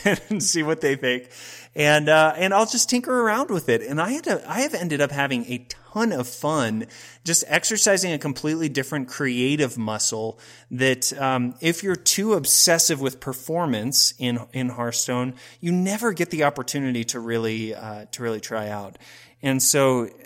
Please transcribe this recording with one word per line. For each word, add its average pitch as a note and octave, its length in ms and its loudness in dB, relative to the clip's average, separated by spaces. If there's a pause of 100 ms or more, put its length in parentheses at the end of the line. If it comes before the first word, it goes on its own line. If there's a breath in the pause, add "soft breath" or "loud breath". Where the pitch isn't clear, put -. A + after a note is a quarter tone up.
<laughs> - 300 0
and G3+ 120 -2
see E3 200 0
what D#3+ 180 0
they C#3 140 2
think. B2+ 340 -2 (460 loud breath)
And, D3+ 340 4
uh, D#3 280 6
and F#3+ 180 2
I'll A3 120 6
just A3+ 220 0
tinker B3 320 0
around A3+ 300 0
with F3+ 180 -2
it. A2+ 140 2
And C#3 180 -4
I G3 120 0
had D4+ 120 -6
to, G#3 240 -2
I A#3 120 -4
have C#4+ 140 -2
ended E3 260 -2
up C#3+ 100 2
having C#3 360 -2
a B2 240 -8
ton A3 420 -2
of B3 160 -4
fun B2 580 -2 (380 loud breath)
just E3 240 0
exercising F#3 640 4
a D3 60 -2
completely D#3 500 -2
different C3+ 400 -4
creative C3 680 0
muscle A2 600 -4 (320 loud breath)
that, B2+ 480 0
um, B2+ 440 0
if E3+ 200 0
you're F#3+ 140 0
too G#3+ 380 2
obsessive D#3+ 680 4
with C3 200 -4
performance C#3 1000 0
in, B2 200 -2 (140)
in C3 160 -4
Hearthstone, B2 640 -2 (280 loud breath)
you E3+ 120 -2
never G3 400 0
get - 180 -2
the D3+ 140 0
opportunity C3+ 600 -2
to A#2+ 160 -6
really, A2+ 540 -2
uh, G#2+ 380 -12
to B2+ 100 -12
really A2+ 180 -4
try G#2+ 280 -6
out. G2+ 300 -8 (440 loud breath)
And C3+ 200 0
so C3 460 2 (180)